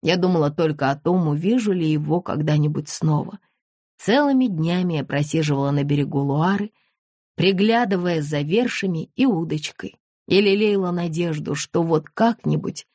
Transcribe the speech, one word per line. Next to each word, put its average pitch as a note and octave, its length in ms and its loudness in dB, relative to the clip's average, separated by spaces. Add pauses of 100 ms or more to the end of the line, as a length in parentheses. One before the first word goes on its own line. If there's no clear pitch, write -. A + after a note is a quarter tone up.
Я F3 160 2
думала E3+ 340 2
только D3+ 400 0
о C#3 40 -2
том, E3+ 320 0
увижу G3+ 440 0
ли E3 180 0
его D3+ 320 0
когда-нибудь D3+ 680 -2
снова. - 500 -2 (580)
Целыми C4 480 2
днями F3 480 -2
я C#3+ 100 -2
просиживала C#3+ 680 0
на C#3+ 120 0
берегу C#3+ 360 0
Луары, E3+ 520 0 (640)
приглядывая F#3+ 840 2
за D3 200 -2
вершами F#3 760 -2
и C4 100 2
удочкой, E3 760 -4 (280)
и F#3 120 4
лелеяла G3+ 520 2
надежду, E3 640 -4
что - 280 -4
вот E3 260 0
как-нибудь - 840 -2